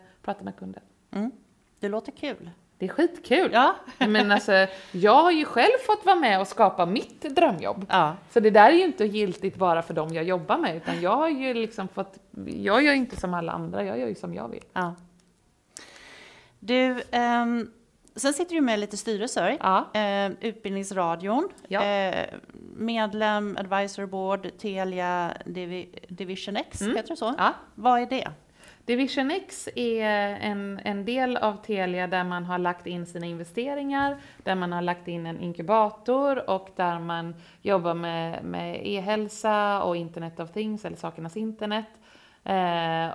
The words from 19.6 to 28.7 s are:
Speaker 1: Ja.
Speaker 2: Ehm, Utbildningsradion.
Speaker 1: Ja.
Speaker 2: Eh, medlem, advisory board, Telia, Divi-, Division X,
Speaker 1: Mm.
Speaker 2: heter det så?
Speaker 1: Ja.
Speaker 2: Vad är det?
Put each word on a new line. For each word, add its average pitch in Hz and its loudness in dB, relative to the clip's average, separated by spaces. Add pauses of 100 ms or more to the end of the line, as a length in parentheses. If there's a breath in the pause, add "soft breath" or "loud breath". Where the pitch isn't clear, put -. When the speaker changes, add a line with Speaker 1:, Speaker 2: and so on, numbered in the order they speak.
Speaker 1:
Ja. 196 2
Speaker 2:
Ehm, 202 0
Utbildningsradion. 196 -2 (200)
Speaker 1:
Ja. 202 -2
Speaker 2:
Eh, 196 0 (500)
medlem, 214 -2
advisory 196 -2
board, 190 -4 (100)
Telia, 180 -2 (140)
Divi-, 180 -10 (100)
Division 190 -10
X, 302 -8
Speaker 1:
Mm. 220 -2
Speaker 2:
heter - -6
det 320 -6
så? 240 -4
Speaker 1:
Ja. 226 2 (220)
Speaker 2:
Vad 240 2
är 240 -2
det? 254 -4 (560 loud breath)